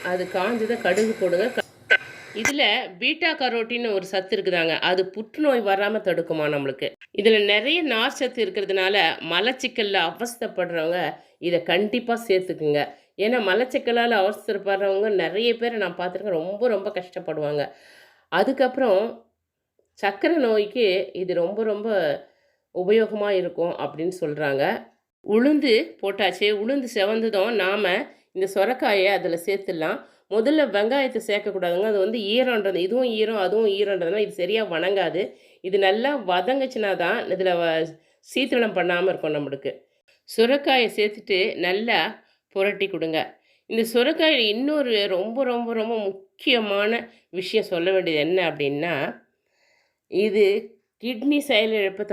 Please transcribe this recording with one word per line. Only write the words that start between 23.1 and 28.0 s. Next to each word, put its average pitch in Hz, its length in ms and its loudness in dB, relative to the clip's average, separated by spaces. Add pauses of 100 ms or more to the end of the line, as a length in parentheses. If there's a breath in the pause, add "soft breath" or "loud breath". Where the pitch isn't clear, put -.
இருக்கும் 175 320 -2 (120)
அப்படின்னு 160 360 -6
சொல்றாங்க. 147 420 -2 (640)
உளுந்து 262 480 4 (300)
போட்டாச்சு. 196 440 0 (160)
உளுந்து 254 320 -2
செவந்ததும் 220 560 0 (120)
நாம 190 300 2 (440 loud breath)